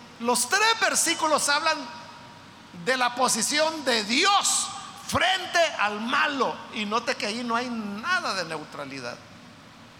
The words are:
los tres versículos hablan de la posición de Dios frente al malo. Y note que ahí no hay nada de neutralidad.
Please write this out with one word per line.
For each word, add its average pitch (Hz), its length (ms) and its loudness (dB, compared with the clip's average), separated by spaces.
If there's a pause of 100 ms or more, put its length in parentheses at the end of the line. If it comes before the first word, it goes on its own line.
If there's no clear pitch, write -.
(200)
los 233 280 0
tres 440 320 4
versículos 311 680 2
hablan 302 280 2 (1080)
de 254 120 2
la 247 180 0
posición 294 720 2
de 233 200 2
Dios 330 640 2 (400)
frente 359 540 2 (160)
al 208 220 0
malo. 269 560 0 (160)
Y 214 140 -4
note 240 300 0
que 247 100 -4
ahí 226 180 -4
no 233 100 -2
hay 247 140 0
nada 240 680 -2
de 185 120 -2
neutralidad. 143 720 -8 (800)